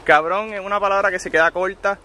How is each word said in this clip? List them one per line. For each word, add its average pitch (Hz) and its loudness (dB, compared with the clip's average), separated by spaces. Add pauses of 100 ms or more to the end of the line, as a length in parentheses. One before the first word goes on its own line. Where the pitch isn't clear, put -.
Cabrón 180 2
es 202 -8
una 202 -4
palabra 196 2
que 180 -4
se 180 -8
queda 165 4
corta 190 -4